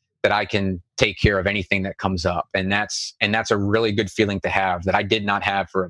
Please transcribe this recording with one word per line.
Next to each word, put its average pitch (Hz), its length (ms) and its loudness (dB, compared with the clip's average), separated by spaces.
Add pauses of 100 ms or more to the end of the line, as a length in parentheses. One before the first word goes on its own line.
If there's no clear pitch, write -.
(220)
that 101 100 4
I 104 120 2
can 98 380 -2 (160)
take 107 200 2
care 104 200 4
of 92 100 0
anything 101 340 -2
that 95 160 -6
comes 95 280 -2
up. 87 280 -2
And 95 160 0
that's, - 520 -4
and 107 120 2
that's 113 160 -2
a 110 60 4
really 104 340 2
good 101 200 -2
feeling 101 300 0
to - 100 -2
have 92 340 0
that 95 100 0
I 104 80 2
did 104 220 0
not 101 180 0
have 98 280 0
for 92 160 -2
a - 40 -10